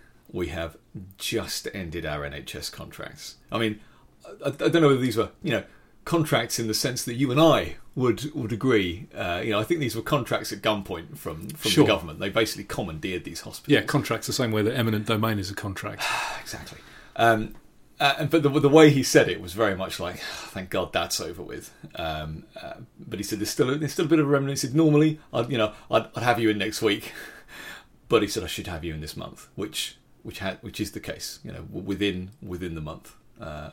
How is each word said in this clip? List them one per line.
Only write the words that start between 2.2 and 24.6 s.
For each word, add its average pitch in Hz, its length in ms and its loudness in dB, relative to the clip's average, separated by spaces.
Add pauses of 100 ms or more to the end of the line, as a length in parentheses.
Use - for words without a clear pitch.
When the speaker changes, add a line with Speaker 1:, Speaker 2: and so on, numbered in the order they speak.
Speaker 1:
N 71 80 -10
H 71 220 -12
S 71 140 -8
contracts." - 680 -16 (160)
I - 60 -2
mean, 107 220 0 (680)
I, 143 40 0
I - 20 -6
don't - 300 0
know 151 80 8
whether 131 100 6
these 123 180 0
were, 104 120 2 (120)
you 165 100 -2
know, 107 120 0 (420)
contracts 147 540 2
in 113 80 -2
the 107 60 0
sense 127 320 -2
that 120 100 -6
you 131 160 2
and 147 80 4
I 127 360 6 (200)
would, 123 380 0
would 117 200 -4
agree. 101 600 2
Uh, 92 280 -2
you 113 80 -2
know, 104 80 2
I 113 40 0
think 170 160 0
these 117 160 -2
were 113 60 -6
contracts 123 520 -2
at 98 80 -12
gunpoint 95 560 -2
from, 80 320 -10
from - 220 -4
Speaker 2:
Sure. 151 120 8
Speaker 1:
the 110 80 6
government. 82 280 -2
They 98 100 -2
basically 104 340 0
commandeered 90 600 -6
these - 160 -10
hospitals. - 320 -2
Speaker 2:
Yeah, 123 120 4
contracts 113 420 -2
the 117 60 -4
same 117 180 0
way 107 100 2
that 107 140 2
eminent 110 300 0
domain 110 340 0
is 92 120 -6
a 92 40 -8
contract. - 520 -8
Speaker 1:
<sighs> - 60 -2 (280)
Exactly. - 360 -14 (400)
Um, 113 380 4 (440)
uh, 143 260 2
but 160 180 4
the, 143 60 6
the 139 200 4
way 156 200 12
he 135 140 4
said 135 240 6
it 90 140 -2
was 87 120 -12
very 101 220 2
much 92 240 -6
like, 87 200 -6
<sighs> - 20 -12
"Thank - 480 -10
God 92 240 -2
that's 85 260 0
over 87 220 -8
with." - 320 -12 (220)
Um, 78 480 -6 (180)
uh, 69 140 -12 (240)
but - 200 -10
he 101 40 -4
said, 101 160 -4
"There's 104 100 -2
still - 200 2
a, 139 60 0
there's 147 180 -4
still 170 120 -2
a 143 40 -2
bit 160 100 4
of 143 80 2
a - 20 0
remnant." 139 220 2
He 135 160 -4